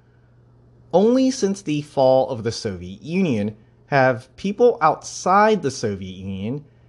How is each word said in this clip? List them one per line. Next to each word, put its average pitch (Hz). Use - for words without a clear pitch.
Only 247
since 196
the 151
fall 131
of 117
the 113
Soviet 92
Union 127
have 131
people 226
outside 190
the 135
Soviet 95
Union 98